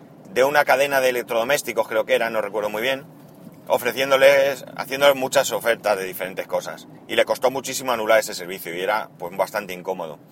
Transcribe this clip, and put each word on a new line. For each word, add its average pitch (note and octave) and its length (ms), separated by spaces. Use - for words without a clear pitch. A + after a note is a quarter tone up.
de A#2 140
una C#3+ 220
cadena C#3 360
de B2+ 80
electrodomésticos, A#2+ 800
creo A2 180
que - 80
era, A#2 160
no A2 120
recuerdo G#2 280
muy G#2+ 140
bien, C3+ 200
ofreciéndoles, C3+ 960
haciéndoles C#3 400
muchas C3 360
ofertas G#2 460
de F#2+ 60
diferentes F#2 420
cosas. F2 420
Y A2 80
le A2+ 100
costó A#2+ 240
muchísimo C3 420
anular A2 280
ese G#2+ 160
servicio F2+ 400
y F2+ 60
era, G#2 360
pues, F2+ 180
bastante F#2+ 380
incómodo. F2+ 460